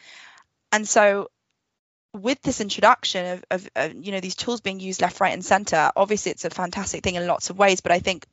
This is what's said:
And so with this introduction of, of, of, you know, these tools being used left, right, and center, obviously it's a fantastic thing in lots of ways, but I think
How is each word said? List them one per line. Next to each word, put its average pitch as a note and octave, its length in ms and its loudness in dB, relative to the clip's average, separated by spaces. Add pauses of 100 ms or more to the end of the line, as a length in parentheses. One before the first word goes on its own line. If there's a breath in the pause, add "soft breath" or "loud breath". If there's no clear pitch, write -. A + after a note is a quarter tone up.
(720 loud breath)
And G#3+ 180 2
so G3+ 420 4 (840)
with A3 280 -2
this - 180 -2
introduction G3+ 680 2
of, F3+ 240 -8
of, F#3 260 -4
of, D#3 180 -2
you F#3 180 -10
know, F#3+ 80 -4
these F#3 160 -8
tools A#3+ 240 -4
being F#3+ 200 -8
used F#3+ 200 -8
left, - 200 -4
right, F3+ 120 2
and - 120 -8
center, F#3 520 2
obviously G3+ 360 0
it's - 120 -10
a E3+ 60 -6
fantastic F3+ 520 -6
thing F#3 120 -2
in F3 120 -2
lots E3 220 -2
of F#3 100 -8
ways, G3 220 4
but E3+ 120 0
I F3+ 80 4
think F#3 320 -4